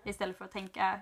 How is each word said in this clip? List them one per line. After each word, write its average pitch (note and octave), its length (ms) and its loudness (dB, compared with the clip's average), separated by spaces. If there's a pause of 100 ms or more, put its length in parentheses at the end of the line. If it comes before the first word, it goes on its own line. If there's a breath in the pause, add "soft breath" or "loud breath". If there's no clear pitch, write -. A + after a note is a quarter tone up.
Istället G3 340 -2
för F#3+ 80 -10
att F#3+ 60 -12
tänka, F#3+ 500 2